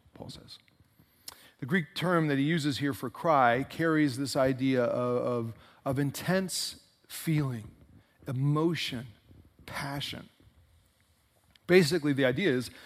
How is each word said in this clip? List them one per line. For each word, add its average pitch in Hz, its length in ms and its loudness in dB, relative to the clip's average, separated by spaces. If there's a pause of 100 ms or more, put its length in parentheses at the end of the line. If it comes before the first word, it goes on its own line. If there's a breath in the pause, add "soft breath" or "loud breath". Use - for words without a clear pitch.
(120)
Paul - 160 -16
says. - 300 -18 (1000 loud breath)
The 135 80 -10
Greek 165 300 0
term 165 320 2
that 139 100 2
he 139 60 2
uses 147 340 0
here 139 140 -2
for 123 180 -8
cry 131 580 4
carries 156 480 0
this 139 200 -4
idea 131 480 2
of, 123 600 -2
of, 110 80 -10 (300 loud breath)
of 135 140 -2
intense 175 800 -2 (320)
feeling, 131 640 -4 (560 soft breath)
emotion, 143 800 -2 (600)
passion. - 600 -10 (1400)
Basically, 160 460 4
the 135 120 2
idea 139 260 2
is 127 200 -2 (160 loud breath)